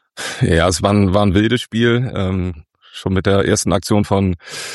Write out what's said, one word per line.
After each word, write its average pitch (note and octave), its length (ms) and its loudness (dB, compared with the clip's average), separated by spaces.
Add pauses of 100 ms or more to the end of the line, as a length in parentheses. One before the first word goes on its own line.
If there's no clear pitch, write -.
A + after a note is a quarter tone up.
(420)
Ja, E2+ 260 4
es F#2 160 0
war G2+ 80 2
ein, G2+ 220 2
war G#2 120 4
ein F#2+ 80 2
wildes A2 280 2
Spiel. A#2 520 0
Ähm, F#2 520 -4 (260)
schon - 220 -4
mit F#2+ 140 0
der G2 180 2
ersten F#2 260 0
Aktion G#2 320 0
von, G2 320 0 (400)